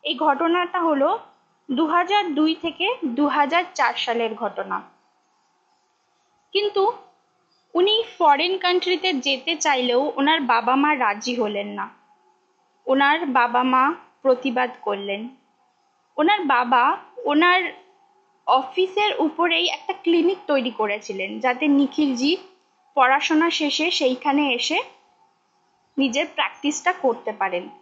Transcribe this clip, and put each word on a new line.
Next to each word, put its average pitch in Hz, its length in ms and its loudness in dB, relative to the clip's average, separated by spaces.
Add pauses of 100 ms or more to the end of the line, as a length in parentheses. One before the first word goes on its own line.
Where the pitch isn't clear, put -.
এই 302 140 -4
ঘটনাটা 339 640 0
হলো 302 280 2 (600)
দু 277 180 0
হাজার 359 380 0 (100)
দুই 311 200 2
থেকে 339 320 -6 (300)
দু 294 120 2
হাজার 294 360 0 (100)
চার 240 220 0
সালের 233 380 -2
ঘটনা। 196 420 -6 (1800)
কিন্তু 202 280 0 (920)
উনি 381 200 4 (200)
ফরেন 320 440 2
কান্ট্রিতে 359 520 0 (100)
যেতে 277 360 -2
চাইলেও 254 460 0 (140)
ওনার 302 240 2 (120)
বাবা 233 240 2
মা 285 180 2
রাজি 233 400 -2
হলেন 208 340 -4 (100)
না। 196 80 -8 (1000)
ওনার 277 320 2 (200)
বাবা 240 260 2
মা 254 200 4 (380)
প্রতিবাদ 254 480 0 (120)
করলেন। 202 400 -6 (920)
ওনার 381 300 2
বাবা 247 360 4 (420)
ওনার 349 360 4 (840)
অফিসের 370 720 0
উপরেই 330 500 0
একটা - 340 -6
ক্লিনিক 339 440 2
তৈরি 254 340 0
করেছিলেন, 208 500 -4 (100)
যাতে 247 280 0
নিখিলজি 277 640 2 (640)
পড়াশোনা 269 540 2
শেষে 311 400 -2
সেইখানে 277 520 0 (120)
এসে 302 240 -2 (1160)
নিজের 277 380 0
প্র্যাকটিসটা 320 580 -2
করতে 247 400 -4
পারেন। 190 320 -4 (160)